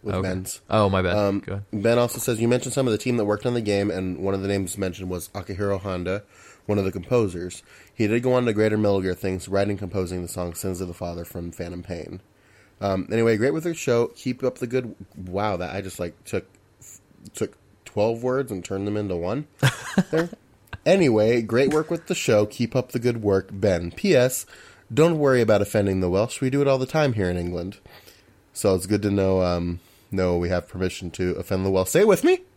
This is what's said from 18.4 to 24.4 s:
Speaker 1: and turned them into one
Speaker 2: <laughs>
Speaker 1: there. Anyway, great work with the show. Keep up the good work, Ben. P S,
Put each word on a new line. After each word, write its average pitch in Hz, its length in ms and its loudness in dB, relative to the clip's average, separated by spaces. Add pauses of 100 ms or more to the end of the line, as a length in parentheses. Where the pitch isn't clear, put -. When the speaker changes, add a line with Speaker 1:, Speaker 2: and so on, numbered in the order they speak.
Speaker 1:
and 92 140 -6
turned 98 220 -4
them 104 100 -2
into 101 180 -4
one 98 300 -4 (320)
Speaker 2:
<laughs> - 340 -4
Speaker 1:
there. 165 180 0 (540)
Anyway, 120 600 4
great 123 280 2
work 156 200 0
with 165 160 -6
the 180 80 -2
show. 104 320 4
Keep 117 280 -4
up 123 160 0
the - 60 -4
good 117 240 0
work, 98 300 2
Ben. 92 400 0
P 190 240 2
S, 127 320 2 (440)